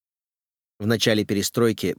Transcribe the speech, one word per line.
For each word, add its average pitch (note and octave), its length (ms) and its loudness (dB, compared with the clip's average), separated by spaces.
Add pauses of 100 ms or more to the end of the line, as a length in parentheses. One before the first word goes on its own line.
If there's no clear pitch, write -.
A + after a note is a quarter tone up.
(800)
В G2+ 60 -4
начале A2 360 2
перестройки G2+ 760 -2